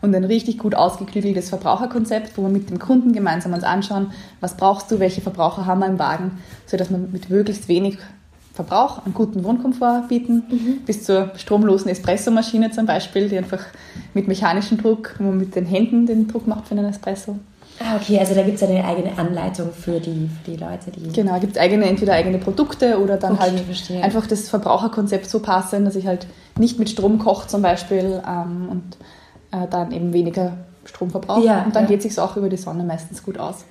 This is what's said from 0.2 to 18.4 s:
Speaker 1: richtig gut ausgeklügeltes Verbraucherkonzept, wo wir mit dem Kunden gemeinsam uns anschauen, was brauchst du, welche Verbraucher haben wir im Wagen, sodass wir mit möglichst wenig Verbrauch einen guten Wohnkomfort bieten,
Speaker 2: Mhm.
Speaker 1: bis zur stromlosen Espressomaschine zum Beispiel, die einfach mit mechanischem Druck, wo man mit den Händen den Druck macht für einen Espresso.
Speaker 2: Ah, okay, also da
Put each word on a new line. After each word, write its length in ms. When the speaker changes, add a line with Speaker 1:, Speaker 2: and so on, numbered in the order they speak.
Speaker 1:
richtig 340
gut 160
ausgeklügeltes 720
Verbraucherkonzept, 880
wo 60
wir 60
mit 200
dem 80
Kunden 360
gemeinsam 400
uns 100
anschauen, 480
was 140
brauchst 360
du, 80
welche 220
Verbraucher 440
haben 140
wir 80
im 100
Wagen, 400
sodass 240
wir 80
mit 320
möglichst 360
wenig 300
Verbrauch 520
einen 100
guten 280
Wohnkomfort 640
bieten, 440
Speaker 2:
Mhm. 340
Speaker 1:
bis 180
zur 320
stromlosen 540
Espressomaschine 800
zum 160
Beispiel, 420
die 120
einfach 220
mit 140
mechanischem 500
Druck, 400
wo 60
man 160
mit 160
den 100
Händen 400
den 220
Druck 180
macht 220
für 80
einen 100
Espresso. 540
Speaker 2:
Ah, 140
okay, 240
also 160
da 80